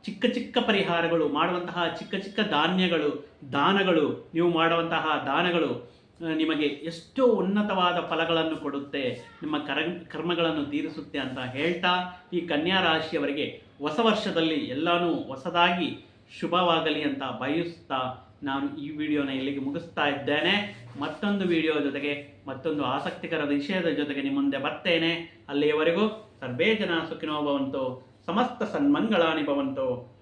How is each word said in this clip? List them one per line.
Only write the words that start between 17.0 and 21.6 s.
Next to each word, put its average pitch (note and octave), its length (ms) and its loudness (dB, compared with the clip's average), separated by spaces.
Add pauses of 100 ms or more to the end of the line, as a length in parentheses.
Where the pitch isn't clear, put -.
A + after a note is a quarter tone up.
ಅಂತ C#3 200 -2
ಬಯಸುತ್ತಾ C3 1040 -4 (140)
ನಾನು C#3 340 -4
ಈ D3 120 -8
ವಿಡಿಯೋನ D3 400 -2
ಇಲ್ಲಿಗೆ C3+ 300 -4
ಮುಗಿಸ್ತಾ D3 480 -2
ಇದ್ದೇನೆ. D3 760 0 (140)
ಮತ್ತೊಂದು G3 480 0
ವಿಡಿಯೋ D#3+ 260 2